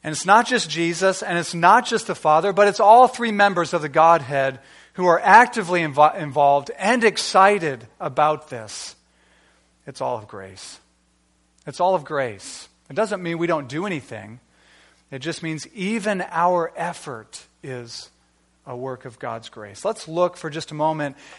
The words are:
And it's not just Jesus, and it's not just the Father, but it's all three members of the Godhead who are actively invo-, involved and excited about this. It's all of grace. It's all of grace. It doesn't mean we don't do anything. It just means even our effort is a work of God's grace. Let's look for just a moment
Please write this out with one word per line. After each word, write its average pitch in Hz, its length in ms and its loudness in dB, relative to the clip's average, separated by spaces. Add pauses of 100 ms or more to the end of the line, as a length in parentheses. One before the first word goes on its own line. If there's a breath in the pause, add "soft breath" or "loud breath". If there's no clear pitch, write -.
And 156 100 -8
it's 147 120 -8
not 214 220 6
just 208 240 -2
Jesus, 170 520 -2
and 175 140 -4
it's 170 160 -4
not 180 320 4
just - 220 -4
the 180 80 -6
Father, 165 380 2
but 202 160 4
it's 202 120 -2
all 226 280 8
three 233 240 -4
members 196 420 0
of 160 80 -2
the 156 60 -6
Godhead 139 720 2 (340 soft breath)
who 180 120 -2
are 170 140 4
actively 202 640 4
invo-, 151 340 4
involved 143 640 0
and 226 260 0
excited 190 840 2 (120)
about 151 520 -2
this. 113 440 -14 (920)
It's 135 140 -16
all 127 160 -6
of 107 100 -14
grace. 95 520 -18 (880)
It's 143 120 -16
all 180 160 0
of 156 100 -4
grace. 127 640 -10 (200)
It 139 80 -10
doesn't 196 260 -4
mean 170 140 -6
we 165 100 -4
don't 156 220 -4
do 160 180 -8
anything. 120 540 -12 (680 soft breath)
It 139 80 -14
just 156 240 -10
means 160 320 -10
even 202 560 -4
our 175 440 -2
effort 156 680 -12 (180)
is 123 460 -14 (580)
a 131 80 -14
work 127 300 -12
of 120 140 -18
God's 113 320 -12
grace. 104 340 -20
Let's 214 240 -6
look 175 280 -2
for 165 120 -12
just 151 220 -12
a 151 40 -16
moment 151 420 -4 (220 loud breath)